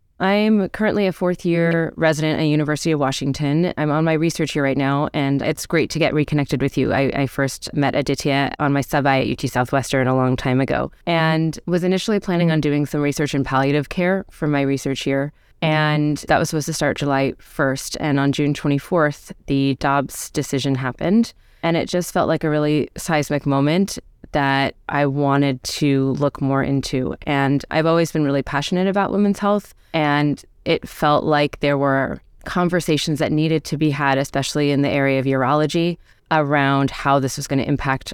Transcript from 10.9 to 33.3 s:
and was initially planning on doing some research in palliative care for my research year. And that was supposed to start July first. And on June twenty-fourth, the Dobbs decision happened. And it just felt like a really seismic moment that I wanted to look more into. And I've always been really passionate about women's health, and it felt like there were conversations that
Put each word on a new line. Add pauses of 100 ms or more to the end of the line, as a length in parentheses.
and
was
initially
planning
on
doing
some
research
in
palliative
care
for
my
research
year. (260)
And (100)
that
was
supposed
to
start
July
first.
And
on
June
twenty-fourth, (160)
the
Dobbs
decision
happened. (300)
And
it
just
felt
like
a
really
seismic
moment (360)
that (120)
I
wanted
to
look
more
into.
And
I've
always
been
really
passionate
about
women's
health, (200)
and (220)
it
felt
like
there
were (240)
conversations
that